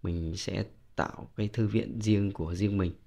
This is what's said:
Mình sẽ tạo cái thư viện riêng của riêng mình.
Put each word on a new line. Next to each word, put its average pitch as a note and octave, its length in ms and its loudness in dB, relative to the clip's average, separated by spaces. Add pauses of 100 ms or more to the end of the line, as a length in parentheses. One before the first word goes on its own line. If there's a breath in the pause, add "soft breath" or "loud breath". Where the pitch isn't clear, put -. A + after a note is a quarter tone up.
Mình E2+ 360 -2
sẽ G2 280 -2 (300)
tạo - 400 -6
cái G#2+ 120 0
thư A2 200 0
viện A2 340 0
riêng G2+ 300 4
của E2+ 240 -4
riêng G2+ 220 2
mình. F2+ 160 2 (120)